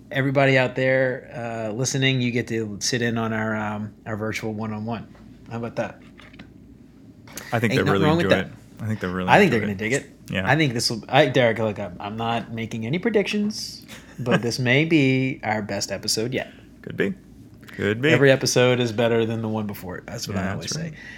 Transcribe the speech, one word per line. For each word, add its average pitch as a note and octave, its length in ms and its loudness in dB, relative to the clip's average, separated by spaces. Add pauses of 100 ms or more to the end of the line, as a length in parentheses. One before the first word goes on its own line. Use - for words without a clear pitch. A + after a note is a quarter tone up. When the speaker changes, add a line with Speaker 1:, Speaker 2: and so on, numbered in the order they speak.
(100)
Speaker 1:
everybody C3+ 480 4
out B2+ 160 2
there, C3 580 0
uh, A2+ 400 -6
listening, C3 480 0
you B2 120 0
get A#2 160 -2
to A2 320 -4
sit A#2+ 220 -2
in A#2 140 0
on A2+ 160 -2
our, A2 220 -2
um, G#2+ 400 -6 (100)
our A2 120 -6
virtual A2 360 -6
one-on-one. G#2+ 540 -8 (420)
How A#2 100 -8
about A#2 180 -8
that? G#2+ 260 -6 (1500)
Speaker 2:
I A#2 80 2
think A2 120 2
Speaker 1:
Ain't F#2+ 120 2
Speaker 2:
they - 0 -
Speaker 1:
nothing F#2+ 80 2
Speaker 2:
really G2 140 4
Speaker 1:
wrong D#3+ 100 6
with E3+ 100 2
Speaker 2:
enjoy - 100 4
Speaker 1:
that. F#2 100 -2
Speaker 2:
it. - 60 -16 (280)
I A2 80 -6
think G#2+ 100 -2
they F#2+ 80 -4
really F#2 240 -2
Speaker 1:
I C#3+ 80 10
think F#3+ 140 6
Speaker 2:
enjoy A2+ 80 2
Speaker 1:
they're G#2 100 -4
Speaker 2:
it. G2 80 -4
Speaker 1:
gonna G#2+ 120 -2
dig - 20 0
it. - 180 -4 (180)
Speaker 2:
Yeah. F#2+ 220 0
Speaker 1:
I C#3+ 60 6
think D3 180 2
this A#2 160 0
will, A2 180 -6
I, C#3+ 180 6
Derek, A#2+ 340 2
look, G#2+ 180 -2
I'm, F#2 220 -10
I'm G#2 160 -8
not A2+ 360 -4
making A2+ 320 -6
any C3+ 140 -2
predictions, G#3 880 -2 (320)
but A#2+ 240 2
this A#2 160 -2
may C3 260 4
be C3 600 2
our G#2+ 180 -2
best G2+ 300 -6
episode A2 420 -4
yet. - 180 -6 (300)
Speaker 2:
Could - 140 -12
be. F#3+ 180 0 (540)
Could G2+ 320 -2
be. D3 100 2
Speaker 1:
Every C#3+ 200 8
episode B2+ 480 4
is A#2+ 140 0
better A#2 340 2
than A2+ 160 -2
the A2 60 -4
one A2 180 -2
before F#2 300 -10
it. - 100 -14
That's - 220 -10
what F#2+ 80 -4
I F#2 80 -2
Speaker 2:
Yeah, F#2+ 80 -2
Speaker 1:
always - 180 -8
Speaker 2:
that's D#3 100 -6
right. E3 120 -8
Speaker 1:
say. - 40 -16 (220)